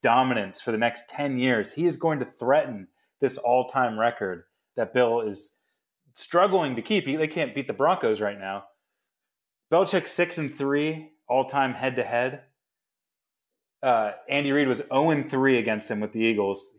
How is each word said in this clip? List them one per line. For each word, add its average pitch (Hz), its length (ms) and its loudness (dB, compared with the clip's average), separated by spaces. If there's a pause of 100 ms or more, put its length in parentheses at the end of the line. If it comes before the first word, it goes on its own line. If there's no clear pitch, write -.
dominance 120 580 2
for 120 120 -4
the 110 60 -2
next 117 300 -2
ten 143 300 -4
years. 123 340 0
He 165 140 -2
is 156 100 0
going 156 240 -2
to 120 60 -6
threaten 127 640 -2 (320)
this 135 180 0
all-time 123 600 0
record 104 460 -2 (320)
that 113 180 -4
Bill 120 280 4
is 104 300 -8 (600)
struggling 175 640 2
to 113 60 -4
keep. 208 240 0
He, 151 100 -2
they 156 120 0
can't 147 260 -4
beat 135 120 -6
the - 60 -4
Broncos 131 480 2
right 101 180 -4
now. 98 260 -8 (1080)
Belichick 185 340 2
six 175 320 -2
and 139 180 -6
three 147 540 -2 (180)
all-time 131 460 0
head-to-head. 127 680 -2 (1400)
Uh, 113 300 2 (160)
Andy 139 240 0
Reid 139 160 2
was 123 220 0
oh 147 200 2
and 143 180 0
three 131 300 4
against 107 320 -2
him 104 100 -4
with 107 120 -4
the 113 80 -4
Eagles. 104 580 0